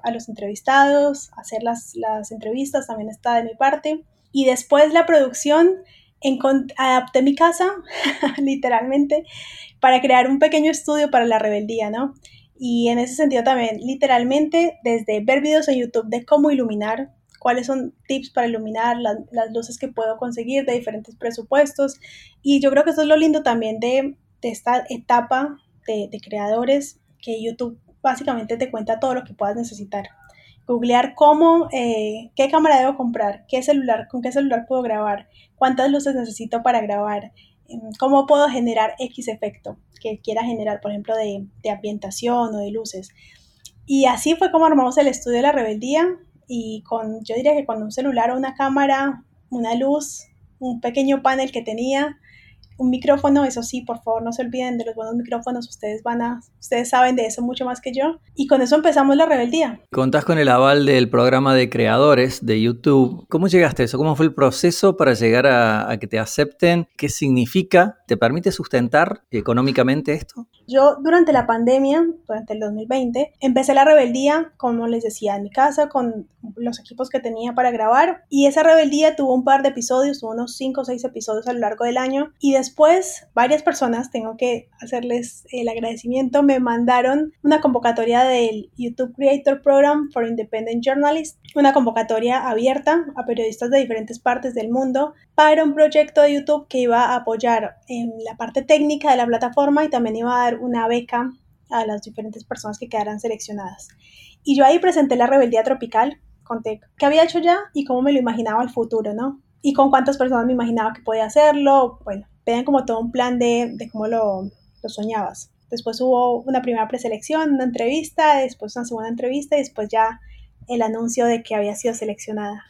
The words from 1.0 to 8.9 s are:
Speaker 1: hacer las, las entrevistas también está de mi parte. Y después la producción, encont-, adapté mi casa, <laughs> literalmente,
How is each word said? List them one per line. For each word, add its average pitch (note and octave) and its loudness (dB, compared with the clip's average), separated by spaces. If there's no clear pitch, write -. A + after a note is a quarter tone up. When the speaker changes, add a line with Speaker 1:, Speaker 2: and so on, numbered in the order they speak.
Speaker 1:
hacer - -10
las, A#3 -6
las A3 -8
entrevistas B3+ -6
también A3 -10
está A#3 -4
de A#3 0
mi A3+ -10
parte. D4+ -2
Y C4+ 0
después C#4+ 4
la E4+ 4
producción, D#4 4
encont-, C4+ 0
adapté B3+ 2
mi C#4 2
casa, E4+ 2
<laughs> C#4+ -4
literalmente, C#4 0